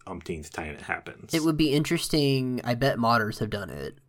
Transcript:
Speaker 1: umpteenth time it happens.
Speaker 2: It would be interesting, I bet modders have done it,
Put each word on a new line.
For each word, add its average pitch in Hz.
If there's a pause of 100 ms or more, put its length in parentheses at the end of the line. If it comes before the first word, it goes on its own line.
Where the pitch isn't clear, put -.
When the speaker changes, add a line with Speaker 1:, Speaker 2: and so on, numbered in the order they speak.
Speaker 1:
umpteenth 90
time 76
it -
happens. -
Speaker 2:
It 160
would 160
be 151
interesting, 139
I 120
bet 120
modders 113
have 110
done 101
it, 69 (100)